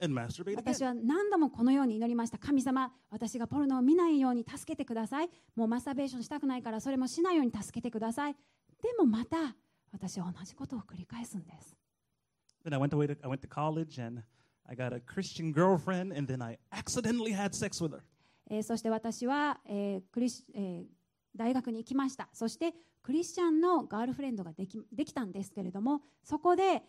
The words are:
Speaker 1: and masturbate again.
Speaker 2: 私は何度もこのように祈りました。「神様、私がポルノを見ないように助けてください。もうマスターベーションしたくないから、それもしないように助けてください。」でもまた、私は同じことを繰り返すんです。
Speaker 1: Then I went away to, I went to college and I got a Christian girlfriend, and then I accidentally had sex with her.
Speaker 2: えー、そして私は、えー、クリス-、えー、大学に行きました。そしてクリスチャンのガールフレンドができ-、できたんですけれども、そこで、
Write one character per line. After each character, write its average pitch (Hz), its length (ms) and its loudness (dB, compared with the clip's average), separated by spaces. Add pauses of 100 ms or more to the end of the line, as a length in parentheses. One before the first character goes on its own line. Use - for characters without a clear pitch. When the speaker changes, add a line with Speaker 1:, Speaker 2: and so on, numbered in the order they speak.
Speaker 1:
and 156 100 2
masturbate 165 420 -4
again. - 20 -4
Speaker 2:
私 247 240 -2
は 254 120 0
何 285 360 2
度 403 80 2
も 302 120 6
こ - 140 -4
の 254 80 6
よ 277 120 6
う - 20 4
に 226 120 2
祈 226 100 0
り 240 80 0
ま 233 100 0
し 226 60 -2
た。 214 80 -10
「神 277 220 2
様、 254 300 0 (200)
私 220 260 -6
が 233 100 -2
ポ 277 120 -2
ル 285 80 4
ノ 262 100 4
を 247 40 4
見 277 140 8
な 349 140 8
い 294 100 6
よ 262 120 6
う - 20 2
に 240 100 0
助 - 300 -10
け - 20 -10
て 294 80 -4
く 233 120 -6
だ 220 100 -2
さ 277 180 -2
い。 349 60 -2 (260)
も 226 100 2
う - 20 2
マ 233 120 2
ス 254 60 -6
タ 285 60 -4
ー 262 40 -2
ベ 277 100 0
ー - 20 -2
シ 254 80 -8
ョ 247 40 -6
ン 233 40 -4
し 226 40 -12
た 294 120 -6
く 285 80 0
な 262 100 0
い 247 60 -8
か - 80 -6
ら、 220 100 -4
そ 269 80 -4
れ 269 80 0
も 254 100 2
し 320 140 -2
な 359 120 4
い - 20 6
よ 302 80 6
う - 20 4
に 233 60 2
助 - 200 -6
け 233 120 -6
て 240 80 -4
く 220 80 -4
だ 226 120 -2
さ 294 180 -2
い。」 277 60 -4 (460)
で 480 160 0
も 381 80 8
ま 226 200 4
た、 311 300 -2 (360)
私 196 280 -8
は 180 120 -4
同 175 120 -10
じ - 120 -18
こ 269 100 -12
と 269 100 -8
を 226 40 -6
繰 - 180 -14
り 180 80 -10
返 233 180 -10
す 220 140 -10
ん 160 80 -10
で - 160 -20
す。 - 160 -20 (880)
Speaker 1:
Then 156 80 -4
I 135 60 2
went 139 100 4
away 147 160 2
to, 147 180 -2
I 131 60 -6
went 135 100 -4
to - 80 -18
college 151 580 -4
and 117 160 -10 (440)
I 127 100 -14
got 123 180 -4
a 123 60 -8
Christian 165 540 -6
girlfriend, 185 640 2
and 139 140 -2
then 127 120 -6
I 113 160 -10 (120)
accidentally 226 600 -2
had 196 180 -2
sex 196 300 -6
with 160 100 0
her. - 100 -12 (480)
Speaker 2:
え 214 100 -4
ー、 214 40 -2
そ 233 120 -4
し 220 60 -4
て 226 80 -2
私 220 360 -4
は、 285 400 0
え 202 320 -4
ー、 185 140 -8
ク - 80 -2
リ 247 100 2
ス-、 - 240 -12
え 185 320 -6
ー、 - 0 - (480)
大 233 200 0
学 247 180 -2
に 220 60 -4
行 233 100 -10
き 254 80 -2
ま 269 140 2
し - 80 -12
た。 196 160 -12
そ 226 160 -2
し - 100 -10
て 330 160 -2 (260)
ク 254 120 -4
リ 330 100 2
ス - 100 -12
チ 359 80 0
ャ 349 80 6
ン 311 120 6
の 349 240 4
ガ 208 160 -4
ー 247 60 -2
ル 262 60 -2
フ 254 80 -6
レ 269 80 -4
ン 233 60 -4
ド 190 80 -4
が 170 80 -12
で 190 160 -8
き-、 208 100 -10 (140)
で 240 140 -2
き - 80 -14
た 269 100 -4
ん 190 80 -6
で 190 100 -8
す 190 120 -10
け 202 100 -6
れ 180 80 -6
ど 196 80 -6
も、 277 240 0 (180)
そ - 160 -4
こ 349 200 4
で、 370 320 4